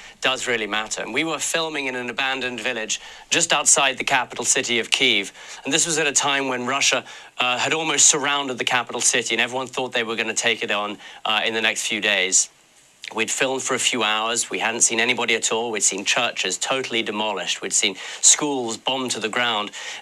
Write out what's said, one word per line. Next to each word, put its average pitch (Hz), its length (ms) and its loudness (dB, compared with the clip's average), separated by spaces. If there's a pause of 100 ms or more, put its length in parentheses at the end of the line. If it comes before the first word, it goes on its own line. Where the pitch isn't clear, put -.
(200)
does 131 260 0
really 117 200 0
matter. 107 360 -4
And 104 120 -8
we 147 100 0
were 156 140 -2
filming 156 480 -2
in 127 100 -4
an 123 140 -6
abandoned 127 500 -4
village 113 400 -4 (300)
just 160 220 2
outside 143 460 4
the 139 60 -4
capital 123 400 0
city 123 340 2
of 110 120 -2
Kyiv. 107 420 2 (320)
And 135 80 -2
this 160 140 4
was 160 120 0
at 156 80 2
a 139 60 0
time 139 360 2
when 123 180 -2
Russia, 135 380 2 (340)
uh, 123 200 2
had 135 140 0
almost 156 340 2
surrounded 139 520 2
the 131 60 -2
capital 123 360 0
city, 117 340 2
and 113 60 2
everyone 123 260 0
thought 123 260 -4
they 120 120 0
were 110 120 -4
gonna 110 180 -2
take 113 280 0
it 113 80 -4
on, 104 280 -2 (260)
uh, 107 200 2
in - 100 0
the 113 80 0
next 110 240 0
few 110 140 -2
days. 95 500 2 (640)
We'd 110 160 -2
filmed 131 320 0
for 131 120 -2
a 120 60 -2
few 123 220 0
hours. 110 460 0
We 95 120 -4
hadn't 113 220 0
seen 113 180 4
anybody 120 340 2
at 110 180 0
all. 117 180 0
We'd 101 120 -2
seen 101 220 0
churches 113 520 0
totally 123 460 -2
demolished. 104 580 -2
We'd 98 120 -6
seen 95 240 2 (240)
schools 131 560 4
bombed 131 360 -2
to 117 80 -4
the 107 80 -2
ground. 110 420 0 (320)